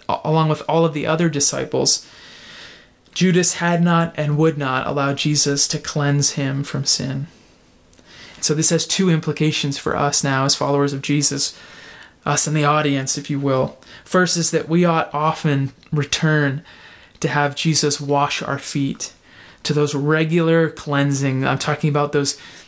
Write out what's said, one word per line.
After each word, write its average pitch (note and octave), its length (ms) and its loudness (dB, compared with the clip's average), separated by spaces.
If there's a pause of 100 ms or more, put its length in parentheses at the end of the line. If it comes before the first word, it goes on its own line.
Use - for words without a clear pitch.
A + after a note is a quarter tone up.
along D#3 420 2
with D3+ 180 -2
all E3 160 4
of D#3+ 80 0
the D3 140 -4
other D#3+ 240 2
disciples, C3+ 760 0 (1080)
Judas F3 400 2
had E3+ 280 0
not E3+ 340 2
and D3 200 -2
would D#3 220 2
not C3 280 -2
allow C#3 280 0
Jesus C#3+ 540 0
to D3+ 100 -4
cleanse C#3+ 540 0
him C#3 300 -4
from C#3 220 -6
sin. C#3 440 -4 (1120)
So D#3 140 0
this D#3 160 2
has E3 160 0
two F#3+ 240 2
implications D3+ 680 0
for - 180 -2
us C#3+ 260 0
now C3+ 220 0
as C#3 100 2
followers C#3+ 380 0
of C3+ 100 -6
Jesus, C#3+ 560 -2 (680)
us D3 220 0
in D3+ 80 -2
the D3+ 100 2
audience, C#3+ 540 0
if C#3+ 100 -12
you C#3 120 -4
will. C3+ 380 0 (260)
First F3+ 320 2
is E3 160 0
that D#3+ 160 -2
we F3 160 4
ought E3 280 0
often C#3+ 600 0 (180)
return D3 720 0 (580)
to D#3 80 -2
have C#3+ 280 0
Jesus D3+ 440 0
wash C#3+ 420 0
our C#3 160 -4
feet, - 540 -6 (500)
to - 100 -2
those D3 220 0
regular D#3+ 760 2
cleansing. C#3 760 0
I'm C3+ 140 0
talking D3+ 320 -2
about D3 220 0
those, C#3+ 260 0 (300)